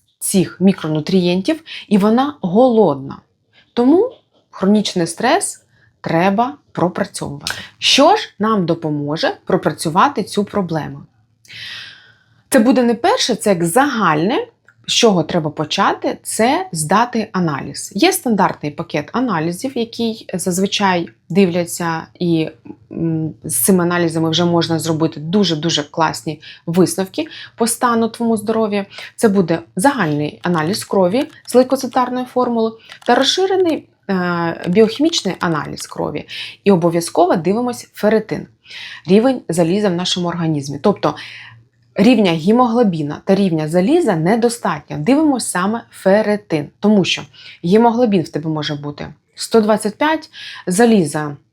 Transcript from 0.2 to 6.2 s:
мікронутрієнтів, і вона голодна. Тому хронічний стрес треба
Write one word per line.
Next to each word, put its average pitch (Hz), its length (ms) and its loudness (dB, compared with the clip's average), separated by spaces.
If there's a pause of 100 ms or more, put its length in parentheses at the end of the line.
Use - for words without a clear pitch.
мікронутрієнтів, 180 1000 0 (240)
і 208 100 4
вона 240 440 2
голодна. 190 760 2 (560)
Тому 339 380 2 (400)
хронічний 196 560 0
стрес 269 560 -2 (380)
треба 196 520 0 (180)